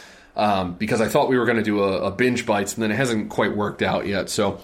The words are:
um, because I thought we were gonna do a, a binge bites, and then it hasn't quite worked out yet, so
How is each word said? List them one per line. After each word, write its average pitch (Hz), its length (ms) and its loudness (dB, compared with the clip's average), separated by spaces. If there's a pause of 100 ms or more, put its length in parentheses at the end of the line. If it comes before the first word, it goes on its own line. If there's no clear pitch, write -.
(360)
um, 95 380 0
because 110 260 0
I 107 80 0
thought 135 200 2
we 131 100 4
were 117 80 2
gonna 113 160 2
do 104 200 2
a, 95 240 0
a 98 40 -2
binge 120 360 0
bites, 101 280 0
and 113 80 -4
then 107 100 0
it - 40 -2
hasn't 120 340 -2
quite 107 260 0
worked 104 260 -2
out 92 240 0
yet, 98 240 -2
so 98 340 0